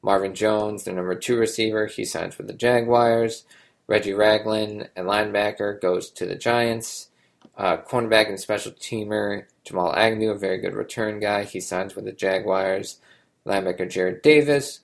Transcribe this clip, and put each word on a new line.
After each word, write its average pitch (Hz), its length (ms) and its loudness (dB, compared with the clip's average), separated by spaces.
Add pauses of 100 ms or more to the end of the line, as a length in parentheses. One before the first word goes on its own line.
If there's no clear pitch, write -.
Marvin 98 320 2
Jones, 107 500 0
their 92 100 -6
number 90 200 -2
two 120 220 0
receiver, 110 480 0
he 107 220 -6
signs 87 320 -6
with 98 80 -12
the 98 80 -12
Jaguars. 117 920 2 (420)
Reggie 104 280 0
Ragland, 107 800 2
a 92 60 -8
linebacker, 104 760 0
goes 92 340 0
to - 120 -6
the 95 120 -6
Giants. 117 720 -2 (460)
Uh, 92 220 0
cornerback 110 540 2
and 95 100 -6
special 104 320 -4
teamer 104 720 -4 (180)
Jamal 87 320 -2
Agnew, 110 360 2
a 101 80 -4
very 95 180 -2
good 95 160 -4
return 104 480 -6
guy, 104 240 0
he 95 160 -8
signs 95 340 -6
with 104 120 -10
the 104 60 -8
Jaguars. 95 840 -2 (460)
Linebacker 95 460 -2
Jared 92 320 -2
Davis 147 600 4